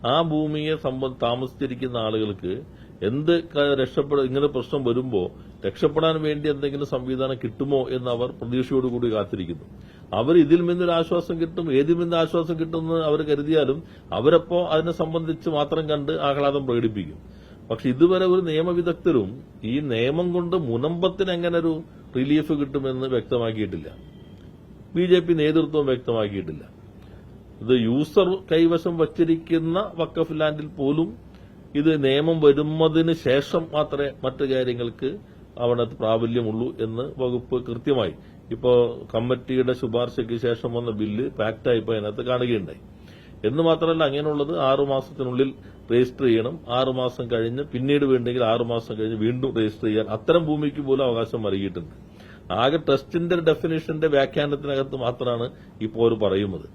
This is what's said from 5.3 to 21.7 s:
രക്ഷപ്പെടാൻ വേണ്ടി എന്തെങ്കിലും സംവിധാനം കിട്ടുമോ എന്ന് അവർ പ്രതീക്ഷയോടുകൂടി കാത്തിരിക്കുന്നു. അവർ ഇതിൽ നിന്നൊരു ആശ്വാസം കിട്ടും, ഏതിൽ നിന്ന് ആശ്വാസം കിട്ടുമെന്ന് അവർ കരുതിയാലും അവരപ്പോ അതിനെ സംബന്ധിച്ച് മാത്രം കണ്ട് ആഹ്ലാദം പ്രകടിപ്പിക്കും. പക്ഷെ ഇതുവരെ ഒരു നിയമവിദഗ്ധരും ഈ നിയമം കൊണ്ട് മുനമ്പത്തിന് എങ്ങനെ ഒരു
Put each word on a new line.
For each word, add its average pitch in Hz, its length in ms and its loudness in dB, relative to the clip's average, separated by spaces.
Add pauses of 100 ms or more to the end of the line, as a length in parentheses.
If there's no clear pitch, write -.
രക്ഷപ്പെടാൻ 156 540 0
വേണ്ടി 151 280 -2
എന്തെങ്കിലും 143 360 -2
സംവിധാനം 131 580 -4
കിട്ടുമോ 135 460 -2
എന്ന് 123 220 -2
അവർ 120 200 -2
പ്രതീക്ഷയോടുകൂടി 120 840 -2
കാത്തിരിക്കുന്നു. 95 500 -4 (500)
അവർ 131 240 4
ഇതിൽ 170 280 6
നിന്നൊരു 175 260 0
ആശ്വാസം 170 500 -2
കിട്ടും, 165 320 -4
ഏതിൽ 151 260 2
നിന്ന് 170 180 0
ആശ്വാസം 165 420 0
കിട്ടുമെന്ന് 165 460 -2
അവർ 151 160 2
കരുതിയാലും 147 640 2 (300)
അവരപ്പോ 170 520 4
അതിനെ 160 260 0
സംബന്ധിച്ച് 160 580 -4
മാത്രം 151 400 -2
കണ്ട് 147 220 -2
ആഹ്ലാദം 143 540 0
പ്രകടിപ്പിക്കും. 113 540 -2 (500)
പക്ഷെ 117 200 -2
ഇതുവരെ 175 360 4
ഒരു 185 160 4
നിയമവിദഗ്ധരും 165 1000 0 (200)
ഈ 117 160 -2
നിയമം 147 540 0
കൊണ്ട് 175 220 -2
മുനമ്പത്തിന് 170 760 -2
എങ്ങനെ 170 280 0
ഒരു 165 220 -2 (360)